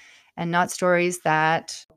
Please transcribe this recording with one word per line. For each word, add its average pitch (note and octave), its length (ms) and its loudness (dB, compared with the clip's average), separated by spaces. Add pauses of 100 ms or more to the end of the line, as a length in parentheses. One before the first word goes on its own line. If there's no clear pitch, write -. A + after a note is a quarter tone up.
(360)
and E3+ 140 -4
not F3 200 0
stories F3 500 0
that D#3 640 0 (120)